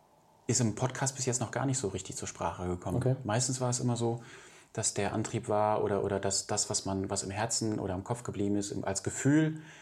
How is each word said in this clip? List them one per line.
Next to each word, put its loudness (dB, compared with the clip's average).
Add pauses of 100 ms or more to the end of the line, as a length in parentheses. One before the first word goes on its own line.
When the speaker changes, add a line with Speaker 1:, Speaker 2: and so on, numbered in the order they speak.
(480)
Speaker 1:
ist 4
im 4
Podcast -2
bis -4
jetzt 0
noch -4
gar -2
nicht 2
so 0
richtig -6
zur -6
Sprache -4
gekommen. -2
Speaker 2:
Okay. 4
Speaker 1:
Meistens 0
war 2
es 0
immer 2
so, 0 (520)
dass -2
der 0
Antrieb -2
war 4
oder, 2
oder 2
dass 0
das, 0
was -2
man, 0
was -2
im -4
Herzen 0
oder -2
im -4
Kopf -4
geblieben 0
ist, -2
im, -4
als -2
Gefühl, 4 (200)